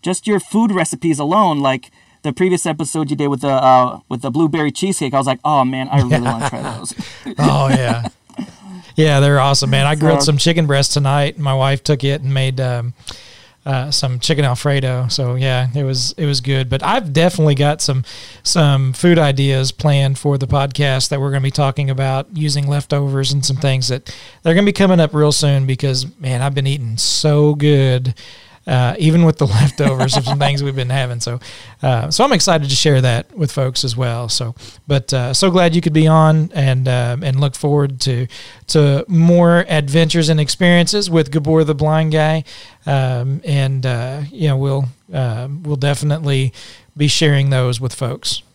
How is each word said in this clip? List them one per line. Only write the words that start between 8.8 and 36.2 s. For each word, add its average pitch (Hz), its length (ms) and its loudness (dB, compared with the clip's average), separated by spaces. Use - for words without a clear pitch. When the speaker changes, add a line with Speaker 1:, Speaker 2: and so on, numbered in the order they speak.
Speaker 2:
Yeah, 147 240 4
they're 143 200 4
awesome, 139 300 2
man. 135 160 2
I 151 80 2
grilled 151 260 2
Speaker 1:
So 139 60 0
Speaker 2:
some 147 100 2
chicken 165 300 0
breast 139 260 0
tonight. 143 460 0
My 143 160 0
wife 135 280 0
took 135 220 -2
it 139 160 -2
and 135 140 -4
made, 131 260 -2
um, 123 320 -4
uh, 139 260 -4
some 127 300 -2
chicken 147 240 0
Alfredo. 127 640 0
So 123 280 -2
yeah, 127 380 0
it 143 100 -2
was, 127 340 -4
it 165 80 -2
was 139 160 -2
good. 131 260 -2
But 135 140 -2
I've 190 300 -2
definitely 160 420 2
got 147 260 0
some, 131 240 -2
some 139 500 2
food 175 260 4
ideas 139 540 0
planned 139 460 0
for 143 180 0
the 131 120 -2
podcast 135 640 0
that 143 100 -2
we're 139 100 -2
gonna 135 140 -2
be 135 80 0
talking 139 360 0
about 135 380 -2
using 147 300 -2
leftovers 139 680 -2
and 139 140 -2
some 131 100 -2
things 131 320 0
that 127 260 -8
they're 165 120 2
gonna 196 120 4
be 202 60 2
coming 185 280 4
up 156 140 2
real 151 180 4
soon 139 340 0
because, 131 380 -2
man, 131 240 -4
I've 139 120 -2
been 135 120 -2
eating 123 320 -4
so 147 560 2
good, 135 580 2
uh, 123 320 2
even 165 260 4
with 160 140 4
the 147 80 2
<laughs> 104 120 2
leftovers 131 580 2
of 131 80 0
some 139 140 -2
things 143 240 0
we've 139 140 -4
been 123 140 -4
having. 127 280 -2
So, 120 220 -6
uh, 131 280 0
so 180 120 0
I'm 277 100 4
excited 165 360 2
to 135 80 0
share 139 240 4
that 123 360 0
with 156 140 -2
folks 131 340 -4
as 117 120 -4
well. 120 320 -4
So, 117 260 -6
but, 139 280 -2
uh, 127 180 -2
so 185 180 2
glad 175 240 2
you 170 60 2
could 165 140 -2
be 156 120 4
on, 156 480 4